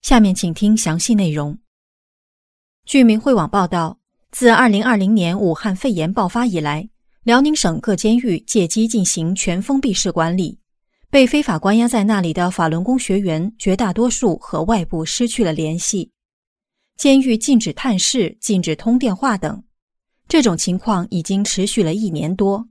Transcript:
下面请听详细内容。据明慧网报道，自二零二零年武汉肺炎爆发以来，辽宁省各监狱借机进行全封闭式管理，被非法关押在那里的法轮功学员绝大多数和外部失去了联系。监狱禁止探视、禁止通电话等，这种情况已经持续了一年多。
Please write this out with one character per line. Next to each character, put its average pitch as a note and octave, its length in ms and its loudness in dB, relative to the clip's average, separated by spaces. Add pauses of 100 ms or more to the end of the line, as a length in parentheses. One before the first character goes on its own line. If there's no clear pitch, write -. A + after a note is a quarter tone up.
下 A#3+ 180 4
面 G3 120 4
请 E3+ 220 -4
听 G#3 220 2
详 E3 200 -2
细 G#3+ 200 0
内 F3+ 160 0
容。 D3 260 -6 (1300)
据 C#4 180 4
明 A3 160 6
慧 C4 160 2
网 E3 160 0
报 G3 160 0
道， E3 320 -4 (320)
自 - 180 2
二 A#3 200 6
零 G#3 160 2
二 A#3+ 120 2
零 G3 160 2
年 F3+ 240 2
武 F#3+ 160 0
汉 F#3+ 220 -4
肺 B3 160 -4
炎 F3+ 220 -2
爆 G3+ 160 0
发 A#3+ 180 -2
以 F3+ 140 -2
来， D3+ 280 -4 (360)
辽 A#3 160 4
宁 D4+ 160 2
省 E3 240 -2
各 G3+ 160 -2
监 A3 200 2
狱 A#3 300 -2
借 F#3 220 0
机 A3 180 -2
进 A3 180 0
行 E3+ 300 -2
全 F#3 260 -4
封 C4+ 200 -2
闭 B3+ 120 -2
式 F3+ 200 -2
管 E3 240 0
理， - 240 -4 (500)
被 C4+ 160 6
非 D4 160 0
法 F3 160 -2
关 G3+ 200 2
押 A#3+ 100 2
在 A3 160 0
那 G#3 160 0
里 E3 120 -2
的 F3+ 200 -2
法 E3 160 0
轮 E3 160 -2
功 B3+ 120 0
学 G3 220 -2
员 F#3 400 -2
绝 F#3+ 160 0
大 G3+ 180 -2
多 A#3 160 0
数 G#3 300 0
和 - 240 -6
外 G3 220 0
部 D#3+ 200 -6
失 A#3+ 220 -2
去 A3+ 160 -2
了 E3+ 100 0
联 D#3 240 -4
系。 - 360 -6 (840)
监 C4+ 240 4
狱 B3+ 160 0
禁 B3 220 2
止 F#3+ 140 -2
探 A3 260 -2
视、 - 420 -2
禁 F#3 220 -2
止 D#3+ 140 -2
通 A#3 200 0
电 B3 200 0
话 B3 200 -2
等， F#3+ 240 -6 (680)
这 D#4+ 120 4
种 G#3 160 2
情 F3+ 220 -4
况 F#3+ 320 -2
已 F3 100 -2
经 G3 220 -2
持 F#3+ 240 -2
续 G#3 160 -2
了 D#3+ 120 0
一 G#3+ 160 -2
年 D#3+ 260 -4
多。 G3+ 340 -2